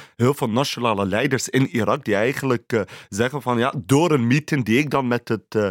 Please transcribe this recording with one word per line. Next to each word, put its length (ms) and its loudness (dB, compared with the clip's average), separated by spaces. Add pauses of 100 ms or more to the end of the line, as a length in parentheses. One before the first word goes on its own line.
(160)
heel 180 2
veel 140 -4
nationale 580 0
leiders 420 -2
in 200 0
Irak 360 0
die 100 0
eigenlijk, 580 -2
eh, 80 2 (280)
zeggen 340 -2
van, 160 0
"Ja, 180 2
door 340 2
een 160 2
meeting 380 0
die 140 2
ik 120 -2
dan 180 0
met 200 -2
het, 260 -4
eh, 160 2